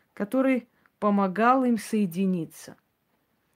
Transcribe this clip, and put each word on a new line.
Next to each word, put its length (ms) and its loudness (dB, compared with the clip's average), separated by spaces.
который 560 0
помогал 640 2
им 140 2
соединиться. 1000 -4